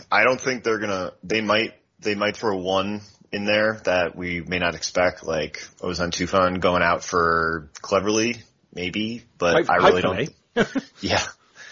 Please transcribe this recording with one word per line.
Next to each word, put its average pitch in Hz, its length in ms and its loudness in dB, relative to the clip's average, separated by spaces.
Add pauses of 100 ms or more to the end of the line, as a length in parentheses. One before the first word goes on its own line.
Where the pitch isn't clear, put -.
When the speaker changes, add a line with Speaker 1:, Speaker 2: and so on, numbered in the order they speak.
(120)
Speaker 1:
I 104 120 4
don't 123 180 2
think 127 220 -4
they're 110 160 0
gonna, 98 340 -4 (100)
they 107 180 -2
might, 107 320 2 (260)
they 104 160 -2
might 104 200 0
throw 104 220 -2
one 95 440 -2 (300)
in 101 140 -6
there 107 400 2
that 90 280 2
we 87 280 -6
may 85 180 -4
not 87 160 0
expect, 90 500 0
like 78 340 -4 (200)
Ozan 90 320 -4
Tufan 90 480 0
going 90 240 2
out 85 180 2
for 82 680 0 (120)
Cleverley, 110 600 0 (320)
maybe, 104 500 -6 (140)
but 87 180 2
Speaker 2:
Hope-, - 140 2
Speaker 1:
I 92 80 6
really 90 240 6
Speaker 2:
hopefully. 92 340 -2 (200)
Speaker 1:
don't. 233 120 2 (180)
<laughs> - 160 -20
Yeah. 98 200 0 (500)